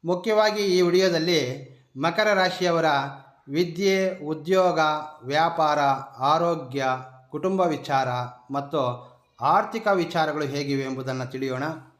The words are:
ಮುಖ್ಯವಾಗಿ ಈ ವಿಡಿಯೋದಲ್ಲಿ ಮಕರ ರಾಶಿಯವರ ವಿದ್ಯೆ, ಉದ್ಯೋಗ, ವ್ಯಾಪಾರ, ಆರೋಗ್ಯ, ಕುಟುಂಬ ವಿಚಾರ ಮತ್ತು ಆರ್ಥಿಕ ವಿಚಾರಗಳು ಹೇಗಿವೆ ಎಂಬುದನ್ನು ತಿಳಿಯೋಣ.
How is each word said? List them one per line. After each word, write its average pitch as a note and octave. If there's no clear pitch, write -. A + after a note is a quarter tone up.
ಮುಖ್ಯವಾಗಿ G3+
ಈ -
ವಿಡಿಯೋದಲ್ಲಿ F3
ಮಕರ F#3+
ರಾಶಿಯವರ F3+
ವಿದ್ಯೆ, F#3
ಉದ್ಯೋಗ, D#3+
ವ್ಯಾಪಾರ, D3+
ಆರೋಗ್ಯ, C#3
ಕುಟುಂಬ F#3
ವಿಚಾರ C#3+
ಮತ್ತು C#3
ಆರ್ಥಿಕ G#3+
ವಿಚಾರಗಳು D#3+
ಹೇಗಿವೆ C#3
ಎಂಬುದನ್ನು C3
ತಿಳಿಯೋಣ. C3